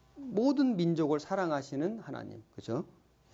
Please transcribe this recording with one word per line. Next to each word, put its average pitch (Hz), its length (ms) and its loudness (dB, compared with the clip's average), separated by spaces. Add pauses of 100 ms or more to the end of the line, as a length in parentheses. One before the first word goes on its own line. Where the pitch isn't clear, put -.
(160)
모든 262 600 2
민족을 160 440 2
사랑하시는 165 800 -2
하나님, 110 440 -12 (120)
그죠? 131 300 -4 (480)